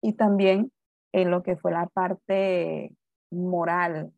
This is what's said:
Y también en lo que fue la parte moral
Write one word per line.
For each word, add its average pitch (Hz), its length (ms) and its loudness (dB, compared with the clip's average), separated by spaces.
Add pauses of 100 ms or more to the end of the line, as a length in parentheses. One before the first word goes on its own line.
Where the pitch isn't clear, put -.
Y 220 120 0
también 202 580 4 (420)
en 180 180 2
lo 180 120 0
que 180 140 -2
fue 175 140 -2
la 170 160 -2
parte 185 1040 -2 (380)
moral 170 880 -2